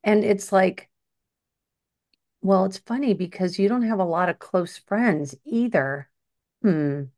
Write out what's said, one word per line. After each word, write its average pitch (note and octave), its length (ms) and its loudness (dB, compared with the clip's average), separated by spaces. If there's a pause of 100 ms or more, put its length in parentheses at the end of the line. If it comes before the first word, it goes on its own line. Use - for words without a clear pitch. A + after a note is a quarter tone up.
And G#3 220 4
it's G3+ 280 0
like, F#3+ 380 2 (1500)
well, F#3+ 220 4
it's F#3+ 140 -4
funny B3 360 -2
because F3+ 440 -4
you G3+ 100 2
don't A#3+ 140 0
have A3 180 0
a F#3 40 2
lot F3 240 0
of E3 100 -4
close - 400 -4
friends F#3+ 680 -2
either. F3 640 -2 (540)
Hmm. D3 420 0 (140)